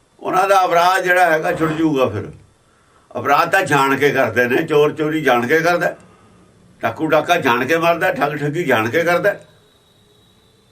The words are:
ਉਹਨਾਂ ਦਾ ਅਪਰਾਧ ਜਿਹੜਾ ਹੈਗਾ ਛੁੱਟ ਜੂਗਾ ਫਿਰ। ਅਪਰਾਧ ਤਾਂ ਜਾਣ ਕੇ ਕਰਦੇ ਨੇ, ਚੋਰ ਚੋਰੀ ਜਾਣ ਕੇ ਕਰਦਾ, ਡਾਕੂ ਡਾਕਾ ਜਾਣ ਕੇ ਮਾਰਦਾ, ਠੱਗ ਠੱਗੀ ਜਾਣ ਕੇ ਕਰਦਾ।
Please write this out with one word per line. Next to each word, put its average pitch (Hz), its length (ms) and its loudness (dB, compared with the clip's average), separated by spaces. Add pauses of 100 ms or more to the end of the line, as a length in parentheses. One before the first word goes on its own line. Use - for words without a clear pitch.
(200)
ਉਹਨਾਂ 185 280 0
ਦਾ 196 160 4
ਅਪਰਾਧ 175 380 2
ਜਿਹੜਾ 180 280 2
ਹੈਗਾ 160 220 0
ਛੁੱਟ 156 200 -2
ਜੂਗਾ 151 340 0
ਫਿਰ। 98 220 -6 (920)
ਅਪਰਾਧ 143 320 0
ਤਾਂ 190 120 2
ਜਾਣ 139 340 0
ਕੇ 135 140 2
ਕਰਦੇ 120 380 0
ਨੇ, 123 140 0
ਚੋਰ 151 300 2
ਚੋਰੀ 156 300 -4
ਜਾਣ 120 240 0
ਕੇ 156 140 2
ਕਰਦਾ, 175 360 -2 (840)
ਡਾਕੂ 120 240 -4
ਡਾਕਾ 156 300 0
ਜਾਣ 127 300 0
ਕੇ 165 100 0
ਮਾਰਦਾ, 165 360 0
ਠੱਗ 143 200 -2
ਠੱਗੀ 147 320 -4
ਜਾਣ 147 260 0
ਕੇ 165 120 0
ਕਰਦਾ। 175 280 0 (1400)